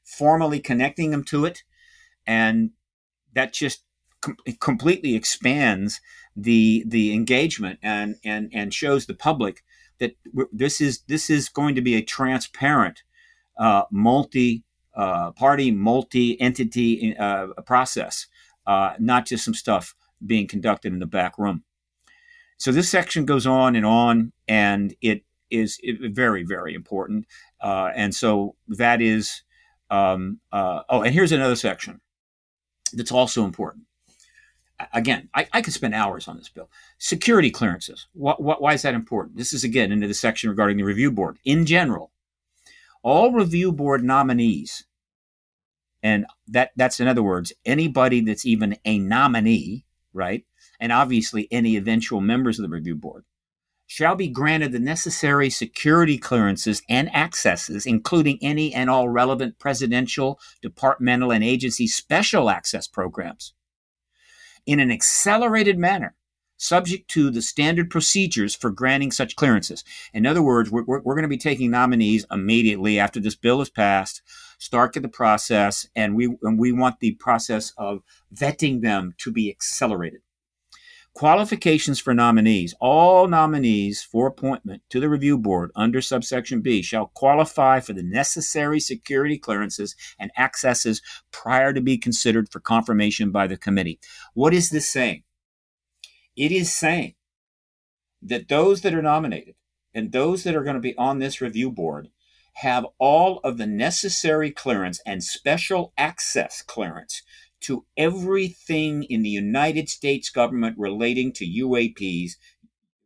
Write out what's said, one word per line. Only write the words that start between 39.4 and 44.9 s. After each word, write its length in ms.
is, 120
again, 260
into 160
the 80
section 340
regarding 280
the 80
review 260
board. 340
In 220
general, 460
all 300
review 400
board 320
nominees, 800